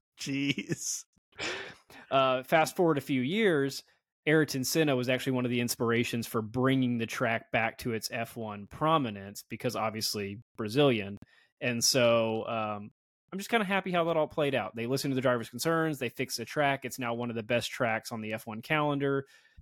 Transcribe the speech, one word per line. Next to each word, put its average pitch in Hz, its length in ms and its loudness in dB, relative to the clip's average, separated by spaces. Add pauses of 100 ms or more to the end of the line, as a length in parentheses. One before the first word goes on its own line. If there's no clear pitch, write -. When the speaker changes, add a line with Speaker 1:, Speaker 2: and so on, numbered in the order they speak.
(200)
Speaker 1:
Jeez. 139 840 -4 (1080)
Speaker 2:
Uh, 131 320 2
fast 160 340 2
forward 160 220 4
a 131 40 -4
few 131 200 0
years, 151 600 2 (440)
Ayrton 151 380 4
Senna 151 300 2
was 127 140 0
actually 127 240 2
one 127 120 0
of 123 60 0
the 123 100 0
inspirations 117 680 0
for 113 160 -2
bringing 123 560 2
the 113 80 -2
track 113 440 -2
back 113 280 0
to 123 140 -4
its 110 200 -6
F 117 240 -6
one 104 300 -8
prominence 113 840 0
because 113 280 -4
obviously 104 600 -4 (180)
Brazilian. 110 600 2 (440)
And 120 220 -2
so, 117 640 4
um, 107 440 -4 (420)
I'm 185 60 -6
just 202 120 -10
kinda 226 140 2
happy 190 260 -2
how 175 140 2
that 165 120 2
all 151 120 2
played 143 260 0
out. 110 220 -2
They 117 100 -4
listened 135 260 0
to - 20 0
the 127 80 0
drivers' 123 260 2
concerns, 160 500 0
they 120 120 -4
fixed - 260 -6
the 117 80 -6
track. 139 400 0
It's 120 140 -8
now 120 160 -2
one 120 160 -4
of 113 60 -4
the 113 60 -4
best 117 280 0
tracks 113 420 -2
on 113 80 -6
the 107 140 -6
F 110 120 -8
one 110 160 -8
calendar, 143 600 0 (380)